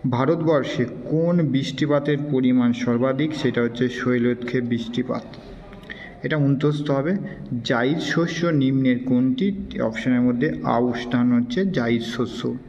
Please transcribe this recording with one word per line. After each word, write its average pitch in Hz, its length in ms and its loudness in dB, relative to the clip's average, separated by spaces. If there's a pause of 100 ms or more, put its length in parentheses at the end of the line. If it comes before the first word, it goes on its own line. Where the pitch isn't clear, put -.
(100)
ভারতবর্ষে 139 760 2 (240)
কোন 170 320 2
বৃষ্টিপাতের 143 760 0 (120)
পরিমাণ 127 420 4
সর্বাধিক? 131 640 0
সেটা 120 280 0
হচ্ছে 120 260 0
শৈলক্ষে 123 720 0
বৃষ্টিপাত। 120 640 -4 (1000)
এটা 139 140 -2
ঊনত্রিশতম 147 580 2
হবে। 156 220 0 (480)
জাইদ 131 340 2
শস্য 170 480 0
নিম্নের 131 580 2
কোনটি? 131 500 2 (260)
অপশনের 123 400 0
মধ্যে 123 340 2 (100)
আউশ 123 460 0
ধান 123 220 2
হচ্ছে 120 340 2
জাইদ 117 360 0
শস্য। - 540 -4 (120)